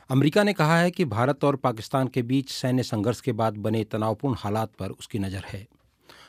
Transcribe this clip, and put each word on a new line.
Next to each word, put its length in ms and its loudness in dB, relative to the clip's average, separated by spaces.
अमेरिका 320 4
ने 100 4
कहा 280 4
है 100 4
कि 140 0
भारत 400 0
और 120 4
पाकिस्तान 520 -2
के 140 -2
बीच 280 -2
सैन्य 320 0
संघर्ष 380 -2
के 120 -2
बाद 220 0
बने 300 -2
तनावपूर्ण 540 -2
हालात 400 -4
पर 120 -6
उसकी 280 -10
नज़र 280 -4
है। 220 -12